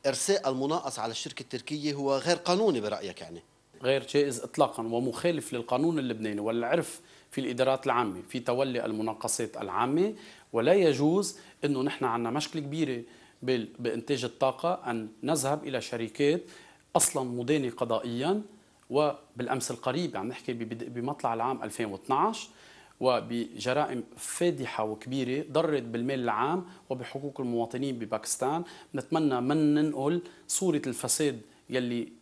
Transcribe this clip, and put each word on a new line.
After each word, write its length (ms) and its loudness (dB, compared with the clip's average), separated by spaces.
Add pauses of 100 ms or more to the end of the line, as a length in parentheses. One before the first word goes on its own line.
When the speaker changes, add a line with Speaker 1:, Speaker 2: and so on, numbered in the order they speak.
Speaker 1:
إرساء 440 2
المناقصة 520 -2
على 80 -2
الشركة 320 -8
التركية 520 -4
هو 220 2
غير 200 2
قانوني 440 4
برأيك 400 -6
يعني؟ 220 -12 (400)
Speaker 2:
غير 240 2
جائز 340 2
إطلاقًا 420 2
ومخالف 680 0
للقانون 460 2
اللبناني 420 -2
والعرف 600 0 (300)
في 100 -4
الإدارات 460 0
العامة 420 2
في 120 -4
تولي 440 0
المناقصات 720 -2
العامة، 580 2 (380)
ولا 200 4
يجوز 640 4 (280)
إنه 180 2
نحن 220 -2
عنا 260 0
مشكلة 320 -2
كبيرة 400 -2 (400)
بال-، 260 2 (100)
بإنتاج 460 -2
الطاقة 680 0
أن 180 -2 (140)
نذهب 420 0
إلى 160 -2
شركات 640 0 (540)
أصلًا 260 4
مدانة 480 0
قضائيًا 720 -2 (480)
وبالأمس 800 0
القريب، 460 -2
عم 120 -2
نحكي 240 -6
ببد-، 320 -6
بمطلع 500 -4
العام 280 -2
ألفين 240 -4
واثناعش، 640 0 (520)
وبجرائم 1040 0 (120)
فادحة 680 0
وكبيرة 680 -2
ضرت 300 2
بالمال 380 -2
العام 460 0 (240)
وبحقوق 500 -6
المواطنين 580 -2
بباكستان. 680 -2 (300)
نتمنى 460 2
من 340 4
ننقل 480 2 (260)
صورة 380 2
الفساد 540 0 (300)
يلي 520 -2